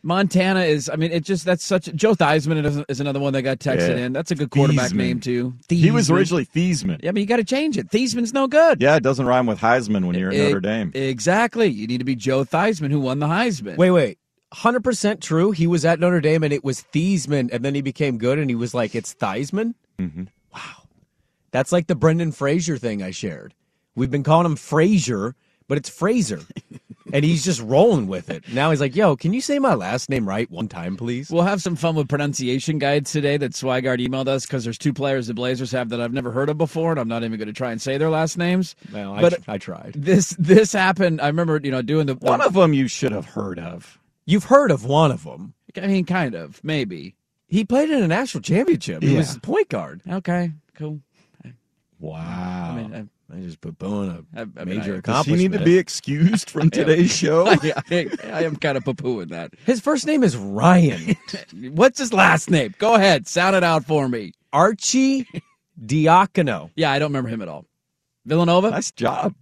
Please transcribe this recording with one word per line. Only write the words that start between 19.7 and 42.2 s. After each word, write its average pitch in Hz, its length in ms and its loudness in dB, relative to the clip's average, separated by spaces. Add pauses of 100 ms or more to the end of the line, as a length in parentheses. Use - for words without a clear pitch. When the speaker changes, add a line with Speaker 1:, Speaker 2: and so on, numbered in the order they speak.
Speaker 2:
Mm-hmm. 90 240 -8 (280)
Speaker 3:
Wow. - 360 -20 (640)
That's 131 200 -2
like 175 140 2
the 185 80 -2
Brendan 160 380 2
Fraser 156 440 -2
thing 110 280 -4
I 92 80 -6
shared. - 420 -10 (420)
We've 131 140 -2
been 139 140 -2
calling 160 240 4
him 156 80 0
Frazier, 135 800 0 (320)
but 143 100 -2
it's 135 120 -8
Fraser. 170 560 -2
Speaker 1:
<laughs> - 40 -20 (640)
Speaker 3:
And 143 140 0
he's 160 180 0
just 175 180 -2
rolling 139 440 4
with 92 240 -8
it. - 140 -10 (100)
Now 139 160 2
he's 151 100 2
like, 135 160 -2
"Yo, 180 200 4
can 165 180 -4
you 254 80 -2
say 285 160 -2
my 269 160 2
last 110 380 -4
name 117 180 -2
right 107 220 -4
one 90 160 -8
time, 87 280 -8
please?" 123 360 -8
Speaker 1:
We'll 170 100 2
have 196 180 0
some 175 160 -4
fun 160 200 -2
with 147 120 -2
pronunciation 143 720 -4
guides 143 340 0
today 143 260 0
that 139 160 -4
Swigard 127 460 -2
emailed 131 280 -4
us 135 180 -2
'cause 131 180 -6
there's 117 140 -6
two 143 160 -2
players 135 320 -2
the 117 80 -8
Blazers 123 380 -4
have 123 180 -4
that 120 100 -4
I've 120 140 -4
never 127 180 -4
heard 139 180 -2
of 151 100 -4
before, 165 320 -2
and 156 80 -2
I'm 117 80 -4
not 117 160 -4
even 113 160 -6
gonna 107 120 -8
try 123 200 -6
and 113 100 -8
say 135 160 -4
their 160 140 0
last 160 260 -2
names. 175 380 -2 (180)
Speaker 3:
Well, 101 220 -8
I 104 60 0
Speaker 1:
But - 220 2
Speaker 3:
tr-, - 80 -10
I 101 60 -4
tried. - 380 -12
Speaker 1:
this, 175 420 2
this 190 340 6
happened. 185 480 2
I 143 80 -2
remember, 156 360 0
you 139 80 -2
know, 131 100 -2
doing 147 240 0
the 131 80 -2
Speaker 2:
One 127 280 0